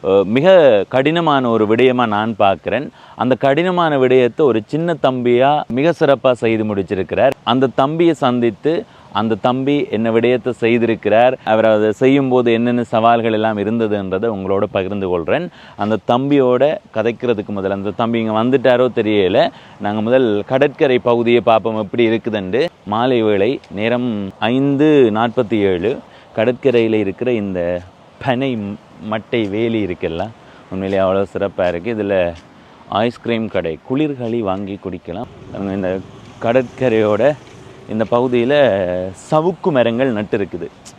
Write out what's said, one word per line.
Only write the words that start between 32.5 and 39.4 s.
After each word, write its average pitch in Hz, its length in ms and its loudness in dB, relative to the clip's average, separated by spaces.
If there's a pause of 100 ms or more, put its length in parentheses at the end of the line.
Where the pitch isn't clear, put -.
ஐஸ்கிரீம் 113 580 -4
கடை, 85 320 -6 (100)
குளிர்களி 127 500 -4
வாங்கி 98 440 -6
குடிக்கலாம். 92 440 -10 (260)
அவங்க 98 200 -6
இந்த 95 240 -4 (440)
கடற்கரையோட 120 920 0 (540)
இந்த 110 220 -2
பகுதியில 123 580 2 (600)
சவுக்கு 165 400 -2